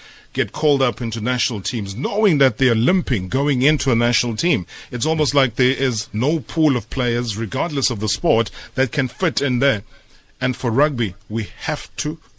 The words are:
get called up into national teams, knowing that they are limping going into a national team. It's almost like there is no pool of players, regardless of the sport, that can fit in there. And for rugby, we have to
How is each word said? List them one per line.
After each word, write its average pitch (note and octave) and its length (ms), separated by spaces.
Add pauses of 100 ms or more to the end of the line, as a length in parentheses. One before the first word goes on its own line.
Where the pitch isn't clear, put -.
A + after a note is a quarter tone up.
(340)
get A#2+ 180
called D3 280
up B2 200
into A2+ 200
national A#2 400
teams, G2 360
knowing G3 420
that C3 200
they C3 100
are A#2+ 80
limping A#2+ 520
going C3 340
into C#3+ 280
a A#2+ 60
national A#2 400
team. C3+ 300 (260)
It's A#2+ 140
almost D#3 280
like C3+ 220
there B2+ 200
is A#2+ 360
no C#3 260
pool D3 380
of A2+ 140
players, A#2+ 460
regardless C3 540
of A2+ 80
the G#2 120
sport, A#2 400 (260)
that C3 160
can C3 160
fit D#3+ 340
in B2+ 160
there. A#2+ 240 (580)
And B2+ 140
for B2 160
rugby, B2 440 (140)
we G#2+ 200 (140)
have - 340
to D#3 220 (200)